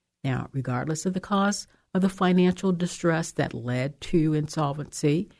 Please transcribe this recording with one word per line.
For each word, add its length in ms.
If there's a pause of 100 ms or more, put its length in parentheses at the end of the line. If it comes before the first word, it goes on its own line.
(240)
Now, 280
regardless 540
of 80
the 60
cause 460 (280)
of 80
the 60
financial 640
distress 600
that 220
led 480
to 320
insolvency, 960 (120)